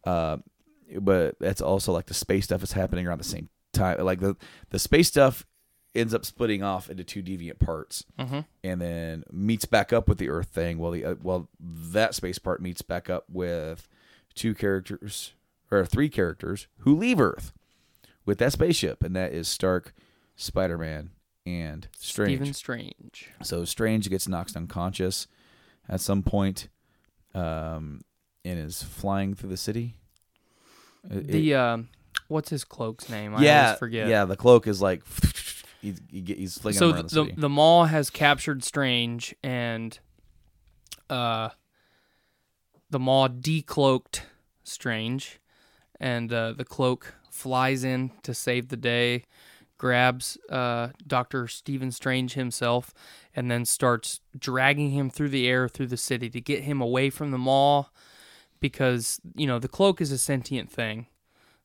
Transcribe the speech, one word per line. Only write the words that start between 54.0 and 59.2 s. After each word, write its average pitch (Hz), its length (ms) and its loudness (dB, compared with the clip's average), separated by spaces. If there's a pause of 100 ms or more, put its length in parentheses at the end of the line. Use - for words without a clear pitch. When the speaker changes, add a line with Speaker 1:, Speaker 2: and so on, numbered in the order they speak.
Speaker 2:
dragging 139 540 2
him 139 180 0
through 147 200 -2
the 131 180 2
air 127 220 4
through 131 180 -6
the 123 100 -6
city 120 320 -4
to 120 120 -8
get 139 220 -4
him 139 180 -2
away 127 280 2
from 143 220 -6
the 131 60 -2
mall, 139 560 4 (680)
because, 127 600 0 (140)